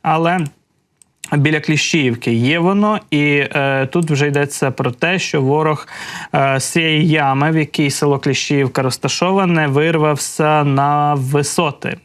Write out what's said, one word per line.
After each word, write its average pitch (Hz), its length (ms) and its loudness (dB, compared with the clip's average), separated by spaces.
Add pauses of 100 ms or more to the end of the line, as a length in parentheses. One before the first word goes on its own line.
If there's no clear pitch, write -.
але 165 380 0 (960)
біля 151 240 2
Кліщіївки 143 760 0
є 127 260 2
воно, 202 400 2 (120)
і, 147 440 2
е, 139 300 0
тут 160 260 -2
вже 147 160 2
йдеться 143 440 -2
про 131 200 -4
те, 170 280 -2
що - 220 -2
ворог, 151 460 0 (480)
е, 135 240 2
з - 40 -4
цієї 160 440 0
ями, 147 440 2
в 160 60 0
якій 151 320 0
село 143 300 0
Кліщіївка 139 600 0
розташоване, 170 840 0
вирвався 151 960 0
на 143 500 2
висоти, 143 920 -2